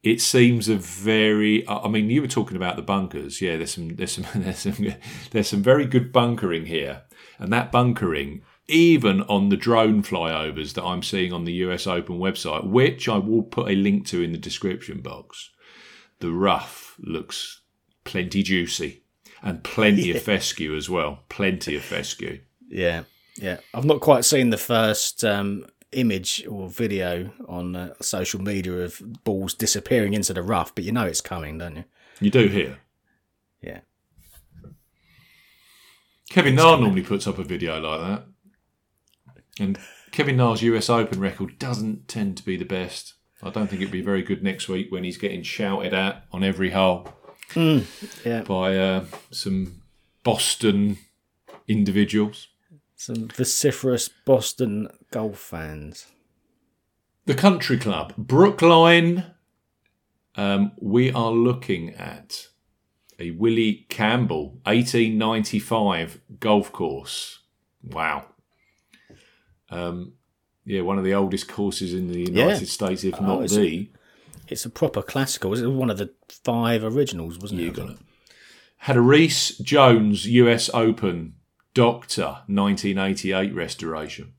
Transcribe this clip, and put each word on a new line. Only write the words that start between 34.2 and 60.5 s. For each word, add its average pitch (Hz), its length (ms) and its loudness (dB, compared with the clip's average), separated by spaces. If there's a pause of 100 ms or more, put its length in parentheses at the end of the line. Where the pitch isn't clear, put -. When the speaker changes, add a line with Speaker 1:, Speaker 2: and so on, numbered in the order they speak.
Speaker 1:
Kevin 139 240 4
Speaker 2:
It's 147 100 8
Speaker 1:
Na 165 80 10
Speaker 2:
coming. 135 140 6
Speaker 1:
normally 95 180 2
puts 101 240 -4
up 95 100 -4
a 95 60 -6
video 82 360 -4
like 80 220 -4
that. 101 240 -4 (1300)
And 98 180 -2 (340)
Kevin 139 260 0
Na's 113 260 2
U 117 120 4
S 107 140 -2
Open 110 300 0
record 98 400 -6
doesn't 110 480 -6
tend 98 300 -6
to - 60 -18
be 92 140 -6
the 87 80 -6
best. 90 480 -8 (300)
I 92 80 -10
don't 107 160 -2
think 98 160 -4
it'd 95 80 -6
be 92 100 -4
very 95 220 -2
good 95 180 -4
next 95 260 -4
week 95 240 -4
when 92 120 -6
he's 90 140 -8
getting 92 260 -6
shouted 98 500 -4
at 95 380 -2
on 90 120 -4
every 92 280 0
hole 92 360 2 (440)
Speaker 2:
Mm, 156 340 4 (400)
yeah. 117 160 -2
Speaker 1:
by, 95 340 0
uh, 95 300 2 (240)
some 95 540 -6 (400)
Boston 104 720 2 (720)
individuals. 104 800 2 (480)
Speaker 2:
Some 113 320 -10
vociferous 131 800 -2
Boston 110 800 0 (240)
golf 107 260 -6
fans. 76 680 -12 (1160)
Speaker 1:
The 135 100 2
Country 160 420 4
Club, 85 400 -4
Brookline. 170 1080 6 (1120)
Um, 101 440 2